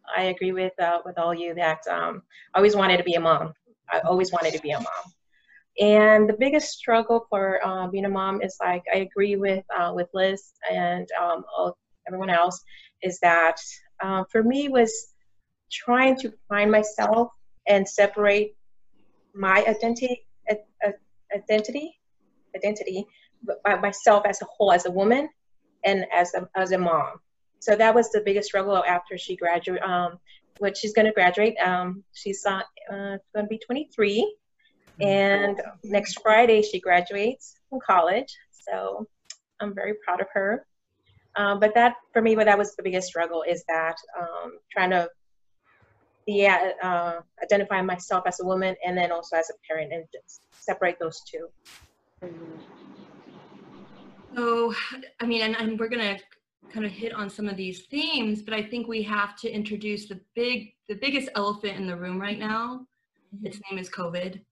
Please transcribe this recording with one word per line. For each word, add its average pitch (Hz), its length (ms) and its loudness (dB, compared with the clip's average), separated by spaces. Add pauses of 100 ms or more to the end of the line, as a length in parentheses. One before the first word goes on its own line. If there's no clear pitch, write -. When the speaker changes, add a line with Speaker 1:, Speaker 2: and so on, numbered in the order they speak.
(160)
Speaker 1:
I 185 100 0
agree 185 260 -2
with, 185 280 -4
uh, 170 240 0
with 175 140 -10
all 170 160 0
you 170 220 -6
that, 160 240 0 (100)
um, 170 320 -4 (320)
I 190 60 4
always 208 160 8
wanted 185 220 4
to 175 60 0
be 175 120 0
a 165 40 2
mom. 160 340 2 (360)
I 165 120 0
always 180 300 0
wanted 165 220 -2
to 156 80 -6
be 147 80 -6
a 147 80 -2
mom. - 360 -10 (680)
And 214 480 8
the 214 100 0
biggest 285 380 2
struggle 226 500 2
for, 190 380 0
uh, 185 220 -4
being 196 180 -4
a 196 40 -2
mom 196 340 -2
is, 190 180 -8
like, 180 220 -2 (100)
I 190 40 2
agree 196 380 0
with, 196 300 -2 (100)
uh, - 200 -2
with 175 180 -4
Liz 190 380 -2 (200)
and, 175 380 -2 (100)
um, 175 240 -2 (140)
all, 180 180 -2 (320)
everyone 185 220 -6
else, 175 340 0 (380)
is 180 200 -4
that, 165 340 4 (440)
uh, 190 320 -2
for 220 120 2
me 269 260 2
was 233 460 0 (560)
trying 254 460 4
to 226 140 -6 (180)
find 208 220 2
myself 214 600 2 (360)
and 196 220 4
separate 208 680 2 (800)
my 196 340 2
identity, 240 560 -2 (240)
i-, 214 100 -2 (260)
i-, 202 100 0 (420)
identity, 220 640 -4 (560)
identity, 196 520 -6 (340)
but 202 220 -8
by 202 100 2
myself 202 540 4
as 196 160 -2
a - 20 -10
whole, - 260 2
as 175 140 4
a 180 60 -2
woman 226 380 2 (540)
and 190 300 0
as 175 220 2
a, 180 200 -6
as 190 180 0
a 185 40 2
mom. 160 360 0 (480)
So 214 140 4
that 220 200 4
was 226 160 4
the 208 100 2
biggest 202 280 -2
struggle 196 360 0
after 175 320 -2
she 180 180 -10
graduate, 175 460 -2
um, 180 380 -4 (400)
when 202 160 -2
she's 214 180 -6
gonna 220 180 6
graduate. 208 460 2
Um, 180 460 -2 (100)
she's, - 320 -8
uh, 190 160 -2 (320)
uh, 196 240 -8 (160)
gonna 208 140 -4
be 220 100 -8
twenty-three, 247 760 -2 (680)
and 196 580 2 (240)
next 202 380 -2
Friday 220 400 6
she 208 180 -2
graduates 202 760 0 (120)
from 262 120 -8
college. 190 520 2 (200)
So 196 560 -8 (520)
I'm 208 140 -8
very 196 220 -6 (100)
proud 185 160 -2
of 196 120 -4
her. 202 340 -2 (720)
Um, 202 220 0
but 214 140 4
that, 233 220 6 (180)
for 226 80 4
me, 220 140 4
what 214 100 4
that 202 120 8
was 202 180 -2
the - 80 -12
biggest 185 240 -4
struggle 165 400 -4
is 170 200 -2
that, 165 280 -2 (240)
um, 170 400 -12 (120)
trying 185 200 0
to 175 180 0 (1160)
be, 202 180 2
uh, 185 240 4 (140)
uh, 175 380 -4 (200)
identify 202 400 0
myself 180 460 -4
as 180 140 -6
a 180 40 -6
woman 185 300 -2 (100)
and 180 100 -4
then 175 160 0
also 170 260 -4
as 160 120 -2
a 151 40 -12 (140)
parent 156 240 -6
and 165 220 -10
just - 380 -20
separate 180 480 -4
those 160 220 -8
two. - 260 -14 (760)
Speaker 2:
Mm-hmm. 165 360 -18 (1800)
Speaker 3:
So, 233 360 0 (480)
I 233 60 -6
mean, 226 160 0
and, 220 140 -2
and 220 240 -4
we're 226 100 -4
gonna 208 300 -4 (540)
kind 214 120 -6
of 196 60 -6
hit 226 220 -10
on 208 160 -8
some 208 180 -8
of 196 80 -8
these 185 300 -10
themes, 269 560 -4
but 220 120 -10
I 214 100 -4
think 233 240 -8
we 220 160 -6
have 208 340 -4
to 226 120 -8
introduce 208 600 -8
the 190 100 -14 (140)
big, 240 400 -4 (160)
the 202 60 -8
biggest 269 400 -4
elephant 208 420 -4
in 190 80 -8
the 180 100 -8
room 180 240 -8
right 208 200 -6
now. 233 480 -8 (460)
Speaker 4:
Mm-hmm. 202 120 -14
Speaker 3:
Its - 240 -12
name 190 100 -8
is 185 80 -12
covid. 180 540 -10 (100)